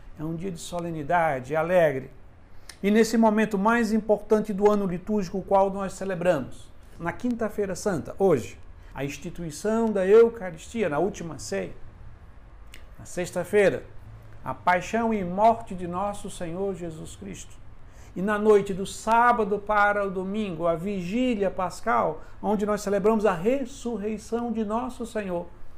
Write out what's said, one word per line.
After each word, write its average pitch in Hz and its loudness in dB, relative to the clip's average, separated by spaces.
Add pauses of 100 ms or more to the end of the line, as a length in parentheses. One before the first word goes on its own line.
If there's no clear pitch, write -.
(200)
é 151 -6
um 165 -4
dia 185 -6
de 165 -10
solenidade, 160 -2
alegre. 160 2 (720)
E 196 4
nesse 226 6
momento 214 4
mais 220 2
importante 214 2
do 202 6
ano 202 2
litúrgico, 190 -2
o - -8
qual 196 4
nós 190 -6
celebramos, 175 -2 (280)
na 170 -4
Quinta-feira 190 -4
Santa, - -2
hoje, 165 4 (380)
a 131 -6
instituição 175 -2
da 196 2
Eucaristia, 208 4
na 143 0
última 170 -4
ceia. 190 -6 (1200)
Na - -16
sexta-feira, 180 2 (580)
a 131 -6
paixão 220 0
e 202 -2
morte 208 2
de 180 -8
nosso 196 -6
Senhor 185 -6
Jesus 165 -10
Cristo. - -14 (580)
E 175 -6
na 208 0
noite 202 6
do 190 -4
sábado 220 4
para 202 2
o 196 -4
domingo, 185 -2
a 170 2
vigília 196 0
pascal, 185 -2 (200)
onde 202 0
nós 208 -2
celebramos 202 2
a 196 4
ressurreição 233 -4
de 220 -2
nosso 208 -4
Senhor 180 -6 (300)